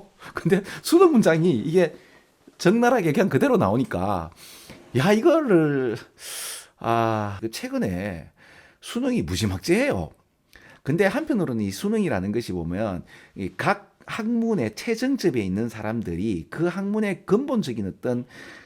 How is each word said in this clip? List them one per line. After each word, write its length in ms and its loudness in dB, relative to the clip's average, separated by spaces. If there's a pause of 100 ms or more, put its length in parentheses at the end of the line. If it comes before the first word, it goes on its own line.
(120)
<laughs> 220 -20
근데 280 2 (200)
수능 300 6
문장이 460 4
이게 360 2 (640)
적나라하게 540 4
그냥 160 2
그대로 280 4
나오니까, 760 0 (640)
야, 160 4
이거를, 840 4 (840)
아, 600 0
그 100 -6
최근에 800 -6 (500)
수능이 420 -4
무지막지해요. 880 -2 (720)
근데 240 2
한편으로는 580 0
이 60 -2
수능이라는 600 -2
것이 200 -4
보면 520 -4 (300)
이 220 -8
각 400 -4 (100)
학문의 680 -2
최정점에 640 -2
있는 280 -2
사람들이 800 -4
그 180 -2
학문의 600 -4
근본적인 600 0
어떤 380 -4 (420)